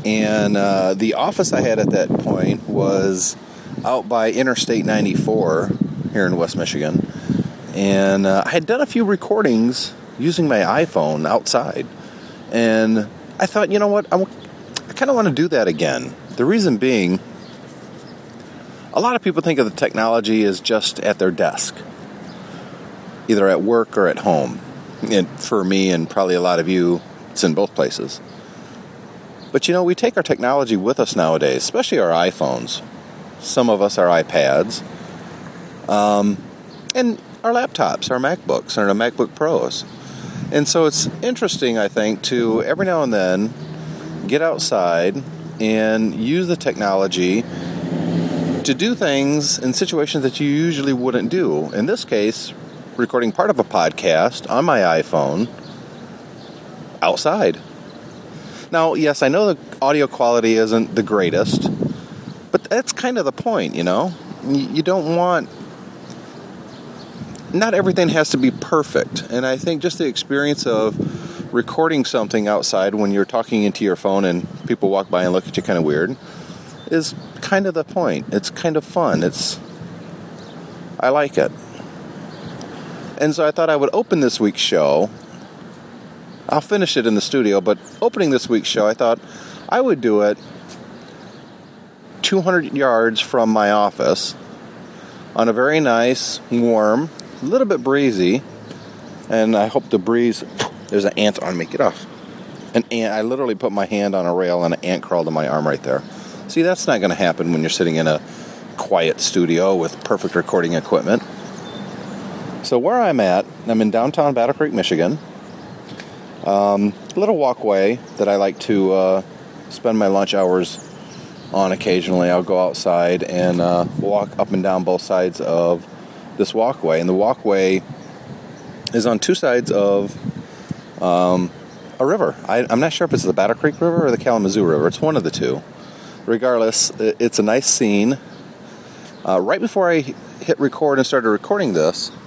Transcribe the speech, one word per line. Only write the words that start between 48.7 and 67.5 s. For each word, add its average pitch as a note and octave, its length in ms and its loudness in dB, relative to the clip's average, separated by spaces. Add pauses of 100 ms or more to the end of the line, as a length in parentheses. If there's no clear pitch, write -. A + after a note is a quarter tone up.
do G3+ 220 0
things C#3+ 640 0
in B2+ 160 -2
situations D3+ 500 0
that B2+ 160 -2
you D3 80 2
usually C#3+ 460 0
wouldn't B2 340 0
do. G2+ 460 0
In G#2 100 0
this G3+ 180 -2
case, A2 520 -2 (420)
recording A#2+ 340 0
part G3 200 0
of A2+ 80 0
a A2 40 0
podcast E2+ 880 0
on C3 140 0
my D3+ 140 2
iPhone D#2+ 680 0 (1500)
outside. D3+ 560 2 (1120)
Now, E3 240 4
yes, D3 280 2
I C#3 60 6
know F#3+ 240 4
the C#3+ 60 -2 (240)
audio C#3+ 240 4
quality A#2+ 480 4
isn't A2 400 4
the A2+ 80 2
greatest, F#2+ 640 2 (840)
but - 120 2
that's A#3+ 260 -2
kind B3+ 280 -2
of F3 80 0
the C3+ 60 0
point, D#3+ 420 -2
you E2+ 100 -2
know? B2 300 2 (280)
Y-, C3+ 120 0 (180)
you D3+ 100 0
don't E3+ 320 0
want, F3 360 2 (2000)